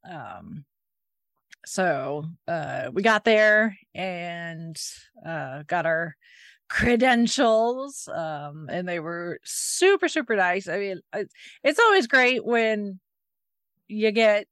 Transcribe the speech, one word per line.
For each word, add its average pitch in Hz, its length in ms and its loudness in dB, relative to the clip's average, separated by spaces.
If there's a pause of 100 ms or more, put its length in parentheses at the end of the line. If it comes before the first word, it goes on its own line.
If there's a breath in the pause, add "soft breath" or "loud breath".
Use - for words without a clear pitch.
(100)
Um, 123 560 -16 (1000)
so, 147 600 -2 (220)
uh, 135 460 -6
we 196 80 -2
got 214 240 4
there 214 500 4 (200)
and, 170 840 -8 (480)
uh, 147 380 -8
got 160 240 -2
our 165 280 -2 (540 soft breath)
credentials, 240 1400 2
um, 151 580 -8
and 180 160 -6
they 175 120 -4
were 170 440 -8
super, - 640 0
super 247 280 -2
nice. 185 320 0
I 170 100 -4
mean, 196 240 -6 (120)
it's, 208 200 -8 (300 loud breath)
it's 302 160 2
always 403 280 6
great 254 380 4
when 214 540 0 (880)
you 214 240 0
get 208 400 2